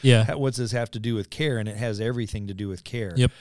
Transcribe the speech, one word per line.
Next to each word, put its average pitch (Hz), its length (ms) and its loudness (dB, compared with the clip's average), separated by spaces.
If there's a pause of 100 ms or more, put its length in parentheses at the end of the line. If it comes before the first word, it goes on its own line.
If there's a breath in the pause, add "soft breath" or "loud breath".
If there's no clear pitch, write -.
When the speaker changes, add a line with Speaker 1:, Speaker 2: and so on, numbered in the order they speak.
Speaker 1:
Yeah. 120 220 8
Speaker 2:
How, 80 140 -2
what's 135 180 -2
this 120 160 -4
have 120 200 -2
to 120 60 -8
do 113 160 -2
with 101 160 -4
care?" 147 280 -2
And 107 100 -4
it 104 80 -8
has 110 240 -4
everything 113 480 -4
to 98 60 -8
do 101 140 -8
with 92 140 -10
care. 110 340 -8
Speaker 1:
Yep. 127 140 4 (100)